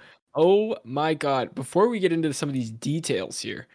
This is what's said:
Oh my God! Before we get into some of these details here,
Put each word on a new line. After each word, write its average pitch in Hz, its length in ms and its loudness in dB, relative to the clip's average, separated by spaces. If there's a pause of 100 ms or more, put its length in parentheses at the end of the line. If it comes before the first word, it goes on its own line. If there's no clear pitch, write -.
(340)
Oh 196 500 4
my 147 300 0
God! 135 400 -2
Before 180 340 2
we 233 100 -2
get 185 140 2
into 160 220 0
some 151 140 -4
of 139 60 -4
these 120 160 -4
details 127 680 -4
here, - 340 -10